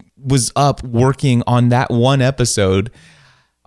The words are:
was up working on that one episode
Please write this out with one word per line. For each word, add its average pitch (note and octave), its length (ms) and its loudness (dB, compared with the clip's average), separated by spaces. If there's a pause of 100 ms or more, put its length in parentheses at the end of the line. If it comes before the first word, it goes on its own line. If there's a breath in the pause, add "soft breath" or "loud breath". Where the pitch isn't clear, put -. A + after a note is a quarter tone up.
(160)
was C3 400 -2
up - 260 0
working B2+ 640 0
on A#2+ 220 2
that A#2+ 220 0
one B2 300 2
episode A2 680 0 (760 soft breath)